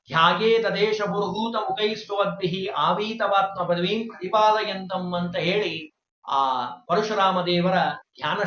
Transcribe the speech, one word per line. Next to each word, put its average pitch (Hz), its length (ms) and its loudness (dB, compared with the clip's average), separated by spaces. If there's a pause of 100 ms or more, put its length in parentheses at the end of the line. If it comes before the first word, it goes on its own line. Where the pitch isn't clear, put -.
ಧ್ಯಾಯೇ 220 560 4
ತದೇಶ 208 380 0
ಪುರುಹೂತ 208 680 -2
ಮುಖೈಸ್ತ್ವದ್ಭಿಃ 190 1080 -2
ಆವೀತವಾತ್ಮ 190 840 0
ಪದವೀಂ 185 440 0
ಪ್ರತಿಪಾದಯಂತಂ" 190 1120 0
ಅಂತ 175 160 -4
ಹೇಳಿ 170 560 -2 (360)
ಆ 131 380 0 (220)
ಪರಶುರಾಮ 190 540 2
ದೇವರ 175 320 2 (200)
ಧ್ಯಾನ - 540 -6